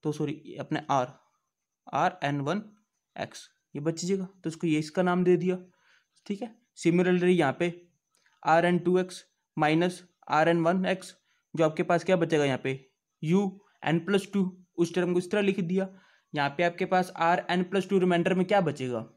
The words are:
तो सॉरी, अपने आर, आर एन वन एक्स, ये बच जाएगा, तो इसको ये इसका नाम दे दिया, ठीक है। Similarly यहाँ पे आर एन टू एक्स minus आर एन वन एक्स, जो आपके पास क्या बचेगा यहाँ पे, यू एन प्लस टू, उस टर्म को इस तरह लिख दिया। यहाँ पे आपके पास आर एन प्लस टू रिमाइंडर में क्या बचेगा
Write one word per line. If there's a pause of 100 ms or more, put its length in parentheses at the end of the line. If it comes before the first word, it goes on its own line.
तो
सॉरी, (260)
अपने (100)
आर, (800)
आर
एन
वन (540)
एक्स, (280)
ये
बच
जाएगा, (160)
तो
इसको
ये
इसका
नाम
दे
दिया, (720)
ठीक
है। (240)
Similarly
यहाँ
पे (720)
आर
एन
टू
एक्स (340)
minus (280)
आर
एन
वन
एक्स, (400)
जो
आपके
पास
क्या
बचेगा
यहाँ
पे, (440)
यू (260)
एन
प्लस
टू, (360)
उस
टर्म
को
इस
तरह
लिख
दिया। (460)
यहाँ
पे
आपके
पास
आर
एन
प्लस
टू
रिमाइंडर
में
क्या
बचेगा (180)